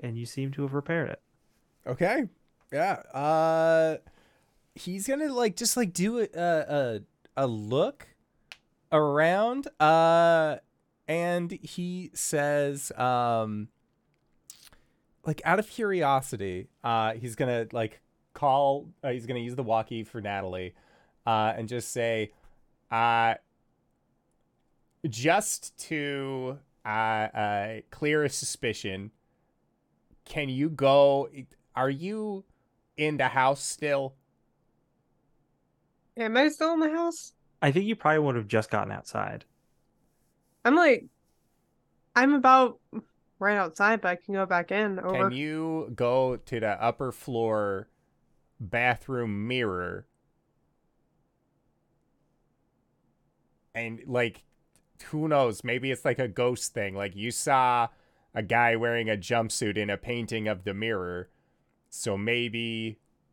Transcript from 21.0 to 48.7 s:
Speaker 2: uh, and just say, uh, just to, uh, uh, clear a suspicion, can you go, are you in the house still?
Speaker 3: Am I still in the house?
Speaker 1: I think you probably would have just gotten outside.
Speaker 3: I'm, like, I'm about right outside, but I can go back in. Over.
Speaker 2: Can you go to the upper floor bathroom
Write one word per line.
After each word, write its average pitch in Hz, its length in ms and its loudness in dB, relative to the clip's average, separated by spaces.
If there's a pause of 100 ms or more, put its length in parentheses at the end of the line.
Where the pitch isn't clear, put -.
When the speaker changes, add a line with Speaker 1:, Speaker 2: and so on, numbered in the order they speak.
Speaker 2:
uh, 110 300 2
and 113 140 -8
just 120 220 -6
say, 117 400 -2 (600)
uh, 117 440 4 (1700)
just 151 680 -2 (120)
to, 139 680 -6 (280)
uh, 110 40 -4
uh, 107 920 -2 (100)
clear 151 320 0
a 139 60 0
suspicion, 104 840 -6 (1120)
can 143 240 -6
you 139 200 -2
go, 139 600 6 (460)
are 131 140 0
you 196 540 -6 (540)
in 151 200 0
the 131 100 4
house 135 360 2
still? 139 520 -4 (2000)
Speaker 3:
Am 226 220 0
I 285 120 6
still 320 240 0
in 320 60 2
the 311 120 2
house? 339 420 -4 (280)
Speaker 1:
I 143 100 4
think 185 140 0
you 220 100 -2
probably 156 240 2
would 139 160 2
have 110 120 -4
just 110 220 0
gotten 104 220 -2
outside. 104 540 -8 (1200)
Speaker 3:
I'm, 254 100 6
like, 302 300 6 (1080)
I'm 269 180 6
about 262 460 6 (600)
right 202 180 2
outside, 202 440 2
but 185 80 0
I 175 60 0
can 196 200 -8
go 190 100 0
back 175 260 0
in. 202 280 -2
Over. 131 300 0
Speaker 2:
Can - 80 -2
you 156 580 -4
go 127 420 0
to 117 220 -8
the 107 100 0 (120)
upper 120 300 -2
floor 107 800 -2 (720)
bathroom 117 880 -2